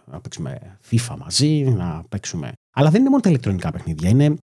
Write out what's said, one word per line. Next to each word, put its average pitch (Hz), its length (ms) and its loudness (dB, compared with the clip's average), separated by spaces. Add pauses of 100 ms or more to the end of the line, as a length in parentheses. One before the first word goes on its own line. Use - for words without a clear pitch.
να 67 160 -14
παίξουμε 76 560 -12 (140)
fifa - 280 0
μαζί, 147 440 0
να 87 460 -2
παίξουμε. 87 420 -8 (240)
Αλλά 143 140 4
δεν 185 120 4
είναι 269 80 4
μόνο 269 120 4
τα 196 80 4
ηλεκτρονικά 98 420 0
παιχνίδια, 82 380 -4
είναι, 143 260 4 (140)